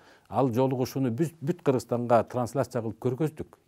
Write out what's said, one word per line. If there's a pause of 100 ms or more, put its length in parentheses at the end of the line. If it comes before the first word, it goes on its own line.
(280)
Ал
жолугушууну
бүт,
бүт
Кыргызстанга
трансляция
кылып
көргөздүк. (220)